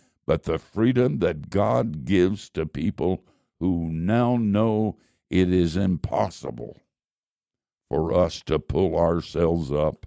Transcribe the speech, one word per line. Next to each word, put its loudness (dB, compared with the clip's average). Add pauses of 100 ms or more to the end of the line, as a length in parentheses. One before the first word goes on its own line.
(260)
but 0
the -2
freedom 0
that -2
God 0
gives 2
to -4
people -4 (340)
who -2
now 0
know 0 (320)
it 4
is 2
impossible -4 (1120)
for 0
us 2
to 2
pull -2
ourselves 0
up -2